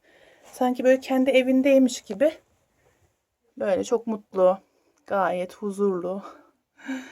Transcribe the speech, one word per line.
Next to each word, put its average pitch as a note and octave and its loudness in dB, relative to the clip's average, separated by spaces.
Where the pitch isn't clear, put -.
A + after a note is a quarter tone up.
sanki B3 -2
böyle C4 4
kendi C4 0
evindeymiş C4 4
gibi A3 -2
böyle G3+ -2
çok A3+ -2
mutlu, F#3+ 0
gayet F3+ -2
huzurlu. G3 -4